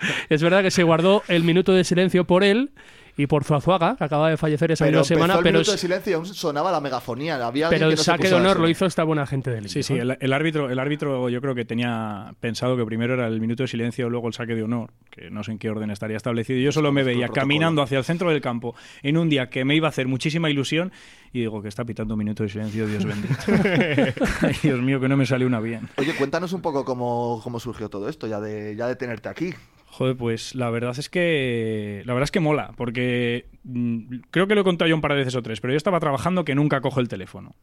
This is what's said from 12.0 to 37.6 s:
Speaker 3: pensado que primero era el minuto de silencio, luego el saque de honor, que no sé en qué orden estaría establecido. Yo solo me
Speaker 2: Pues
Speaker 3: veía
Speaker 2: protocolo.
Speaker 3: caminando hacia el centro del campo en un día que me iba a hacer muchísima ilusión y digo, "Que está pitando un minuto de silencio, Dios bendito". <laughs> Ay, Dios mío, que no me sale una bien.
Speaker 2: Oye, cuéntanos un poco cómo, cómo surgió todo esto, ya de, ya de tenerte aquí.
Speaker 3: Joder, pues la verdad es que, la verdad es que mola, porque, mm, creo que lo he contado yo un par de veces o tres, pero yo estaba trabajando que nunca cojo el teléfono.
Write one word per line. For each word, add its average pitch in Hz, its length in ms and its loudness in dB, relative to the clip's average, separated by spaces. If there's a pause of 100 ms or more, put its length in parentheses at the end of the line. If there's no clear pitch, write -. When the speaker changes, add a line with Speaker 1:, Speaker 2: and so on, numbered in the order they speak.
Speaker 3:
pensado 123 380 -2
que 120 80 0
primero 117 300 -2
era 123 120 0
el 113 140 -2
minuto 117 220 -2
de 127 40 0
silencio, 120 420 -2
luego 120 200 -4
el 110 40 -4
saque 117 220 -6
de 113 80 -2
honor, 113 280 -4 (180)
que - 220 -18
no 107 120 -8
sé 113 80 -8
en 107 80 -8
qué 110 100 -4
orden 107 220 -4
estaría 110 240 -6
establecido. 117 460 -2
Yo 143 100 2
solo 147 220 2
me 139 80 4
Speaker 2:
Pues 131 60 0
Speaker 3:
veía 123 180 0
Speaker 2:
protocolo. 117 160 -2
Speaker 3:
caminando 151 400 2
hacia 135 160 0
el 127 80 -2
centro 175 240 -2
del 156 100 2
campo 120 340 -4 (300)
en 143 140 2
un 170 100 2
día 135 220 2
que 131 160 -2
me 143 100 4
iba 160 120 4
a - 20 -2
hacer 135 180 -2
muchísima 156 420 0
ilusión 151 440 -2 (400)
y 123 80 -4
digo, 110 200 -4
"Que 104 60 -8
está 107 160 -6
pitando 110 300 -6
un 107 60 -2
minuto 107 240 -2
de 107 60 -2
silencio, 107 380 -4
Dios 104 160 -2
bendito". 104 320 -4
<laughs> 180 880 2 (200)
Ay, 156 200 2
Dios 131 180 2
mío, 131 200 2
que 131 80 2
no 139 80 4
me 135 80 4
sale 127 200 2
una 123 140 2
bien. 113 380 -6
Speaker 2:
Oye, 139 180 0
cuéntanos 165 380 -2
un 185 80 -4
poco 139 240 -2
cómo, 120 580 -2
cómo 120 160 -8
surgió 110 300 -8
todo 101 180 -6
esto, 147 200 -8
ya 107 120 -4
de, 107 380 -8
ya 117 100 -4
de 127 80 -4
tenerte 117 320 -8
aquí. 156 260 -6 (380)
Speaker 3:
Joder, 131 240 -2
pues 117 380 -4
la 123 160 -2
verdad 117 300 -2
es 147 100 -10
que, 113 960 0
la 123 80 -2
verdad 127 120 2
es 143 60 -4
que 208 80 0
mola, 151 380 0
porque, 120 720 -2 (160)
mm, 120 540 -4 (120)
creo 175 160 2
que 202 80 2
lo 208 80 4
he - 20 2
contado 175 240 2
yo 160 60 4
un 156 80 2
par 147 120 0
de 143 40 2
veces 127 180 0
o 127 60 -2
tres, 110 200 -8
pero 123 120 0
yo 151 40 4
estaba 175 220 0
trabajando 160 460 0
que 135 80 -2
nunca 143 260 2
cojo 131 200 -2
el 123 80 2
teléfono. 98 560 -12